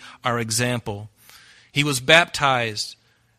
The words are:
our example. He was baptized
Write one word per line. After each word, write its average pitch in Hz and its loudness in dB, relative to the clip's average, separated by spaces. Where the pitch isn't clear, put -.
our 117 0
example. 113 -4
He 143 2
was 143 -2
baptized 131 2